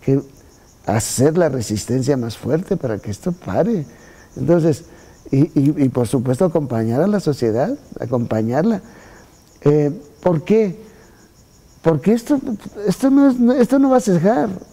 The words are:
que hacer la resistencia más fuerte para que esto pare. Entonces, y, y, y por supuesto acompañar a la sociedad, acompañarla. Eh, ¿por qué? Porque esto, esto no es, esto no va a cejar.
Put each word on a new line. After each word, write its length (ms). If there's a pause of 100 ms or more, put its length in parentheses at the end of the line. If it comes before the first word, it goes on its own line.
que 200 (640)
hacer 520
la 100
resistencia 680
más 200
fuerte 400
para 220
que 140
esto 180
pare. 560 (500)
Entonces, 480 (460)
y, 120 (120)
y, 300
y 40
por 200
supuesto 360
acompañar 560
a 60
la 140
sociedad, 560 (240)
acompañarla. 840 (760)
Eh, 320 (280)
¿por 220
qué? 380 (1000)
Porque 300
esto, 280 (480)
esto 220
no 200
es, 300
esto 180
no 120
va 80
a 20
cejar. 480 (240)